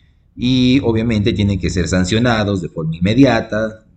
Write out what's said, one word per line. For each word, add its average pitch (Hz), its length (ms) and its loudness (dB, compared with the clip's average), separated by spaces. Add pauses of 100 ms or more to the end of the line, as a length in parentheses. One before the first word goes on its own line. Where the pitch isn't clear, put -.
(340)
Y 127 520 2
obviamente 113 480 0
tienen 101 260 0
que 87 100 -2
ser 82 200 -2
sancionados 101 720 0
de 80 80 -8
forma 80 260 -6
inmediata 110 920 0 (120)